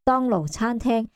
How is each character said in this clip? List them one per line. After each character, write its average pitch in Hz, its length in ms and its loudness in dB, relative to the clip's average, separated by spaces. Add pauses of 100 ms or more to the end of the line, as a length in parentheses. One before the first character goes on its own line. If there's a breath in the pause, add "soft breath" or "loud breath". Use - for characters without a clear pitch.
當 254 240 2
勞 180 180 0
餐 226 320 -4
廳 226 380 0